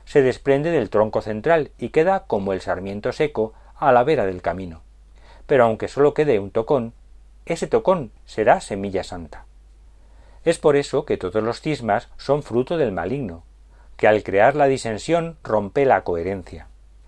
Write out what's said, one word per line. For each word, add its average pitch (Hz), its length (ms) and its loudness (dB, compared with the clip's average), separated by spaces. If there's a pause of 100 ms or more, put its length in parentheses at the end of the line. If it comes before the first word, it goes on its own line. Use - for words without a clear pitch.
se - 180 2
desprende 139 480 0
del 131 200 0
tronco 107 320 0
central 131 560 -2
y 117 120 -8
queda 185 360 0
como 98 260 -2
el 92 80 -4
sarmiento 98 520 -6
seco 113 420 -2 (220)
a 143 160 2
la 123 120 6
vera 131 220 0
del 92 160 -6
camino. 87 400 -8 (640)
Pero 131 180 6
aunque 110 240 2
solo 143 240 2
quede 147 260 2
un 98 120 -6
tocón, 113 420 -2 (520)
ese 170 220 -6
tocón 160 460 0 (120)
será 123 360 2
semilla 98 420 -6
santa. - 440 -16 (1000)
Es 170 140 2
por 147 180 4
eso 143 280 -2
que 107 120 -2
todos 95 260 -2
los 113 180 -4
cismas 120 560 -2
son 143 260 -2
fruto 127 340 -2
del 131 160 0
maligno, 92 520 -6 (520)
que 110 120 2
al 107 140 4
crear 104 340 4
la 143 100 4
disensión 135 760 -2
rompe 107 420 0
la 104 180 4
coherencia. 87 680 -6 (400)